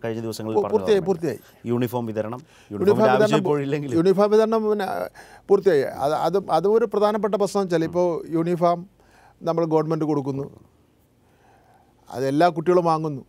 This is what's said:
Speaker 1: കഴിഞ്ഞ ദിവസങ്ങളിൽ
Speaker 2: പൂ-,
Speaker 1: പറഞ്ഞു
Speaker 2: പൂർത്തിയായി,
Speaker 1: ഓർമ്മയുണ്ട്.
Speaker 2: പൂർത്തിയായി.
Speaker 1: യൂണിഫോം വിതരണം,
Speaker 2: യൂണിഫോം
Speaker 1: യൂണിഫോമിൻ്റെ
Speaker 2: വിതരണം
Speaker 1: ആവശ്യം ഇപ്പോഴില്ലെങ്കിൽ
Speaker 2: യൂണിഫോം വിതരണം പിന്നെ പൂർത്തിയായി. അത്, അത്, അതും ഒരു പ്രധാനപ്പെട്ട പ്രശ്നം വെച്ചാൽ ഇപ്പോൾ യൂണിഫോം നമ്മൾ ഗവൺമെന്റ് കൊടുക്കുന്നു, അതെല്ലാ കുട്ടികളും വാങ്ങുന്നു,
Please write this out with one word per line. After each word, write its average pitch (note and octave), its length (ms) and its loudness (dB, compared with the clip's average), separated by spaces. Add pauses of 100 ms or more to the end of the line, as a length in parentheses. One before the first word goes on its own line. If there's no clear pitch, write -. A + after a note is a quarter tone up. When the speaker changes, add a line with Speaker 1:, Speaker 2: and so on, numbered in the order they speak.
Speaker 1:
കഴിഞ്ഞ A2+ 160 -6
ദിവസങ്ങളിൽ A2 340 -6
Speaker 2:
പൂ-, G#2 80 2
Speaker 1:
പറഞ്ഞു G#2 140 -2
Speaker 2:
പൂർത്തിയായി, G3+ 220 2
Speaker 1:
ഓർമ്മയുണ്ട്. E3+ 220 -4
Speaker 2:
പൂർത്തിയായി. - 460 -8
Speaker 1:
യൂണിഫോം A#2+ 380 -2
വിതരണം, A2 340 -6
Speaker 2:
യൂണിഫോം - 320 -20
Speaker 1:
യൂണിഫോമിൻ്റെ G3+ 320 2
Speaker 2:
വിതരണം E3 180 4
Speaker 1:
ആവശ്യം G#3+ 160 2
ഇപ്പോഴില്ലെങ്കിൽ D3 580 -2
Speaker 2:
യൂണിഫോം F#3+ 360 4
വിതരണം A3 380 2
പിന്നെ G#3 160 -2 (640)
പൂർത്തിയായി. F#3+ 340 4
അത്, C#3 320 -2
അത്, F3 380 -2
അതും E3 220 2
ഒരു A3+ 120 2
പ്രധാനപ്പെട്ട G#3 500 0
പ്രശ്നം G3 280 0
വെച്ചാൽ E3+ 200 0
ഇപ്പോൾ F3 440 -2
യൂണിഫോം E3+ 600 0 (540)
നമ്മൾ E3+ 220 0
ഗവൺമെന്റ് D#3 400 0
കൊടുക്കുന്നു, C#3+ 440 -4 (1600)
അതെല്ലാ C#3 400 2
കുട്ടികളും E3+ 360 2
വാങ്ങുന്നു, D#3 440 -2